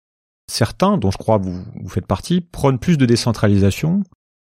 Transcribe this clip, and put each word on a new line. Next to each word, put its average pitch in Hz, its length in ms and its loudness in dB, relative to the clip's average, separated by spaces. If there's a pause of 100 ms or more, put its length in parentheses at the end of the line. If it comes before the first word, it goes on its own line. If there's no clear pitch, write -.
(480)
certains, 185 500 -2
dont 98 140 0
je - 60 -8
crois 110 200 0
vous, 92 220 -4 (220)
vous 95 80 -12
faites - 180 -6
partie, 170 320 -2
prônent 139 400 0
plus 165 180 2
de 135 80 4
décentralisation, 117 1000 2 (440)